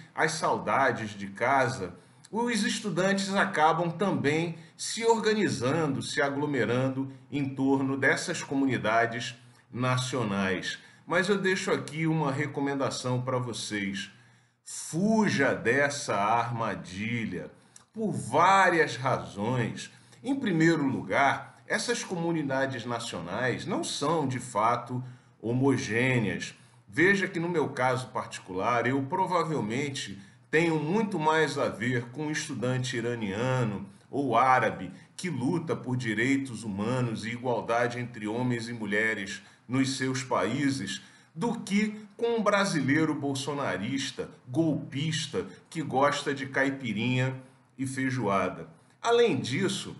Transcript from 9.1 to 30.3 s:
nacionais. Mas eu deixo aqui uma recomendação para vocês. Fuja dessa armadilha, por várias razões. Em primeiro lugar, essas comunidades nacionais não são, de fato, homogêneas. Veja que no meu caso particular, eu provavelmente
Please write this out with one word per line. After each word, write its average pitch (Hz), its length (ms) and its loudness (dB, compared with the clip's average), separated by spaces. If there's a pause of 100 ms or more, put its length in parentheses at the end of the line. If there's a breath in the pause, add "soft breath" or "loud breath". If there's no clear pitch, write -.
nacionais. 107 1080 0 (280 loud breath)
Mas 180 220 2
eu 202 80 4
deixo 185 340 0
aqui 151 340 -2
uma 160 240 2
recomendação 135 920 -2
para 127 160 -2
vocês. 104 720 -4 (540 soft breath)
Fuja 175 920 2
dessa 123 600 0
armadilha, 104 1300 -2 (440 loud breath)
por 214 180 -4
várias 151 880 4
razões. 113 920 -2 (320 loud breath)
Em 277 140 -2
primeiro 165 500 4
lugar, 117 680 0 (120)
essas 220 380 -2
comunidades 139 840 -2
nacionais 110 800 -4
não 262 180 -2
são, 156 440 0
de 123 100 -2
fato, 120 640 0 (380 loud breath)
homogêneas. 117 1120 2 (340 soft breath)
Veja 180 400 4
que 175 120 -4
no 170 80 -2
meu 151 220 0
caso 127 400 0
particular, 107 760 -2
eu 135 180 2
provavelmente 139 1200 -2 (300 loud breath)